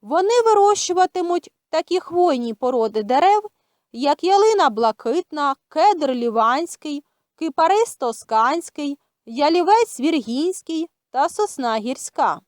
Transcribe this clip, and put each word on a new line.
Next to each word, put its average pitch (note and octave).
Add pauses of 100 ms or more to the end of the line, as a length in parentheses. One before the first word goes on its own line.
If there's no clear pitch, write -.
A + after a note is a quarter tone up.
Вони F#4+
вирощуватимуть F#4 (180)
такі E4
хвойні D4+
породи A3
дерев, E4+ (520)
як C#4+
ялина G4
блакитна, C4+ (120)
кедр D#4+
ліванський, B3+ (320)
кипарис E4+
тосканський, C4 (260)
ялівець E4
віргінський D#4 (220)
та C#4+
сосна B3+
гірська. A3